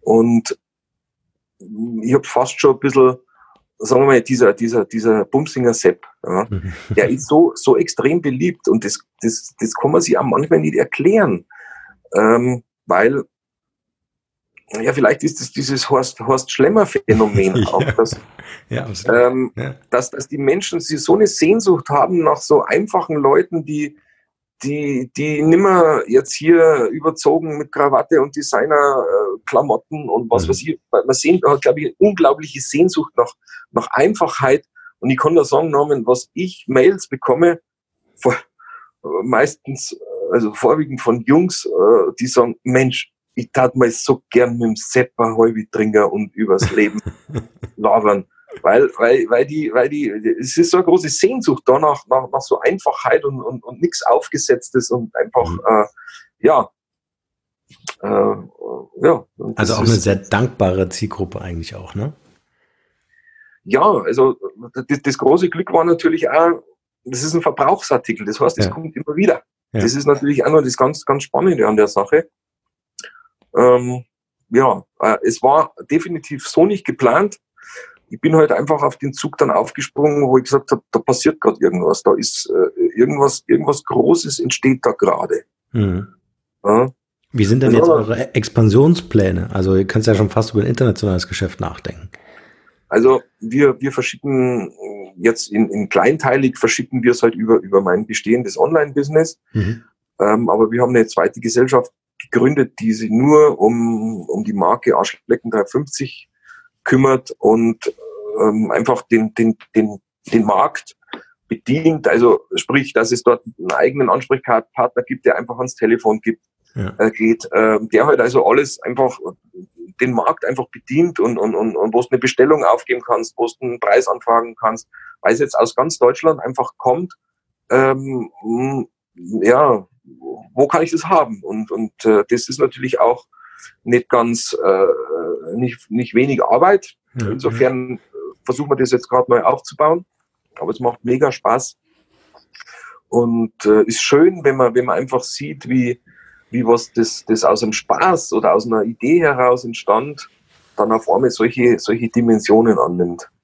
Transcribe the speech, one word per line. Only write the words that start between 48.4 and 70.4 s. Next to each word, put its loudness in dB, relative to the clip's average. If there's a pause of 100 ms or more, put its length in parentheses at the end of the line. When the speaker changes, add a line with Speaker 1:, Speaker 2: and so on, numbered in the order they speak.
Speaker 1:
Weil, 4 (100)
weil, 2
weil 2
die, -6
weil 0
die, -4 (300)
es -8
ist 2
so 2
eine 2
große 2
Sehnsucht -2
danach, 2
nach, 0
nach -4
so -2
Einfachheit -2
und, -6
und, -10
und -12
nix -4
Aufgesetztes -2
und -6
einfach, -2
Speaker 2:
Mhm. -8
Speaker 1:
äh, 2 (540)
ja, 2 (1300)
äh, 0 (680)
ja. 2 (120)
Und -10
Speaker 2:
Also 0
Speaker 1:
das -2
Speaker 2:
auch 0
eine 4
Speaker 1:
ist 0
Speaker 2:
sehr 0
dankbare -2
Zielgruppe -8
eigentlich -12
auch, -16
ne? -8 (1500)
Speaker 1:
Ja, 0
also 2 (500)
das, -2
das -2
große 2
Glück -8
war 2
natürlich 0
auch, 2 (440)
das -8
ist -4
ein 0
Verbrauchsartikel, -2
das -6
heißt, 0
es 2
Speaker 2:
Ja. -2
Speaker 1:
kommt -12
immer -8
wieder. 0 (300)
Speaker 2:
Ja. -2
Speaker 1:
Das 0
ist -4
natürlich 0